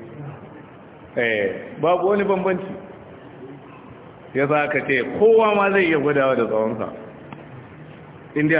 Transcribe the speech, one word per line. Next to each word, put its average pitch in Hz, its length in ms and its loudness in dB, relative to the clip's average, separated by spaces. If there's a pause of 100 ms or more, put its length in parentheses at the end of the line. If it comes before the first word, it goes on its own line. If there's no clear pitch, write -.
(1160)
Eh, 107 640 -2
babu 175 280 2
wani 202 160 2
bambanci. 190 400 0 (1700)
Ya 139 120 2
za 147 220 2
ka 135 180 0
ce 131 180 2 (140)
kowa 220 360 6
ma 202 160 4
zai 196 180 4
iya 160 100 4
gwadawa 139 380 4
da 117 100 2
tsawonsa. 110 420 0 (1500)
In 151 140 2
dai 160 120 4